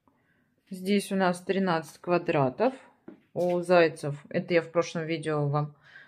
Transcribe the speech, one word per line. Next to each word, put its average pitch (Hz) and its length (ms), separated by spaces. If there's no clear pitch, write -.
Здесь 196 420
у 196 40
нас 180 260
тринадцать 185 560
квадратов. 165 760
У 175 280
зайцев, 165 540
это - 240
я 165 80
в 165 100
прошлом 165 340
видео 151 420
вам 147 280